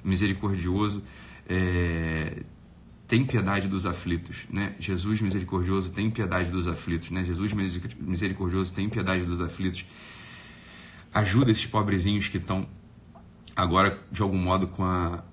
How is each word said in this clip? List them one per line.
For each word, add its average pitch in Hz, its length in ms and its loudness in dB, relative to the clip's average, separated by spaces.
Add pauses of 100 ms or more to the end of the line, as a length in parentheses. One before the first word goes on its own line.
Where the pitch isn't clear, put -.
misericordioso, 98 960 2 (460)
é... 85 960 0 (640)
Tem 117 180 4
piedade 98 420 2
dos 92 180 0
aflitos, 87 640 -4
né? 98 300 -2
Jesus 101 420 0
misericordioso, 92 720 0
tem 101 180 0
piedade 92 420 0
dos 90 160 0
aflitos, 85 420 -2
né? 90 140 -2
Jesus 90 300 0
miser-, 90 460 -2
misericordioso, 92 760 -2
tem 98 160 -2
piedade 95 360 0
dos 87 160 -2
aflitos. 90 440 -4 (1300)
Ajuda 107 380 6
esses - 140 4
pobrezinhos 101 600 2
que - 120 -2
tão 95 280 -2 (880)
agora, 95 440 4 (120)
de 95 100 -2
algum 95 160 2
modo, 92 300 4
com 95 160 -2
a 87 500 0